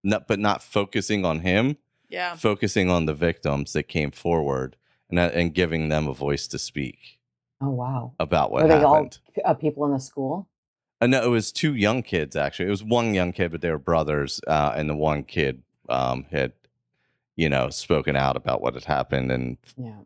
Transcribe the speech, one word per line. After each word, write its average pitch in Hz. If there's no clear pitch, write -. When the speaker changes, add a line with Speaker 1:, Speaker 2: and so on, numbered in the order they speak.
Speaker 1:
not, 101
but 104
not 104
focusing 101
on 80
him, 98
Speaker 2:
Yeah. 180
Speaker 1:
focusing 101
on 85
the 78
victims 71
that 76
came 76
forward 69
and, 87
uh, 87
and 85
giving 80
them 76
a 67
voice 71
to -
speak -
Speaker 3:
Oh, 139
wow. 123
Speaker 1:
about 73
what 92
Speaker 3:
Were 160
they 156
all 143
Speaker 1:
happened. 147
Speaker 3:
p-, 196
uh, 165
people 147
in 143
the 131
school? 139
Speaker 1:
Uh, 120
no, 127
it 123
was 117
two 151
young 110
kids, 80
actually. 76
It -
was 101
one 113
young 90
kid, 87
but 80
they 85
were 78
brothers, 73
uh, 73
and 76
the 76
one 76
kid, 65
um, 64
had, 67
you 82
know, 67
spoken 76
out 67
about 53
what 62
had 69
happened 67
and 64
Speaker 3:
Yeah. 117